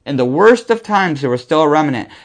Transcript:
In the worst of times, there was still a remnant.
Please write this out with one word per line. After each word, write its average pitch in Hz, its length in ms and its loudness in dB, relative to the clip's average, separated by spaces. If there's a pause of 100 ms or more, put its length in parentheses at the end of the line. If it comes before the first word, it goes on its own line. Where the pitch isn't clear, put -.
In 139 120 -6
the 123 80 0
worst 214 440 2
of 226 140 -2
times, 185 380 -2
there 139 80 -2
was 123 120 -2
still 156 200 0
a 151 80 2
remnant. 147 400 -2 (160)